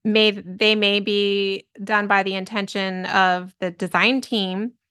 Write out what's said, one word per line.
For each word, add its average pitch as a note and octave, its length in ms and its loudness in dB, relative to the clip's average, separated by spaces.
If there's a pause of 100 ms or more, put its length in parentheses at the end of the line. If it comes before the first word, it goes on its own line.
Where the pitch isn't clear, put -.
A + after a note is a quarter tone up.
may, G#3+ 260 4
they G3+ 440 0
may G3+ 260 2
be G3+ 640 -2 (180)
done G#3 220 0
by G3+ 160 4
the F#3+ 120 -4
intention F#3+ 720 -4
of F#3 540 0
the F#3 100 -4
design F#3+ 520 0
team, G3+ 500 -4 (180)